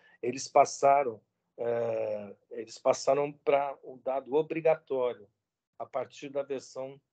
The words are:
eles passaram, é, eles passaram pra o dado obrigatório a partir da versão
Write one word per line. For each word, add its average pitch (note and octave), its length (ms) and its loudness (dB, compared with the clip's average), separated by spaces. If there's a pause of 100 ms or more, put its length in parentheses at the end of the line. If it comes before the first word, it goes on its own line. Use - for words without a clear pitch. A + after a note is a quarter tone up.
(220)
eles B2+ 260 -6
passaram, C#3 720 4 (380)
é, A2 760 -4 (180)
eles A2+ 260 -12
passaram C#3 520 0
pra C#3+ 520 0
o C3 160 -16
dado C3 360 -6
obrigatório D3+ 960 0 (500)
a A#2 60 -8
partir C3 460 -10
da C#3 120 -4
versão C3+ 560 -10 (140)